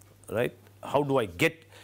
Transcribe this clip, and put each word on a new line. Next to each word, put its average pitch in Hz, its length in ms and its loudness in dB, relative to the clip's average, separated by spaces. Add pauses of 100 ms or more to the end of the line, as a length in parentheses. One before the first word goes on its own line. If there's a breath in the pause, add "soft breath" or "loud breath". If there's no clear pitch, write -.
(300)
right? 113 260 -2 (280)
How - 180 2
do 135 160 0
I 117 80 2
get, 95 380 -2 (200 loud breath)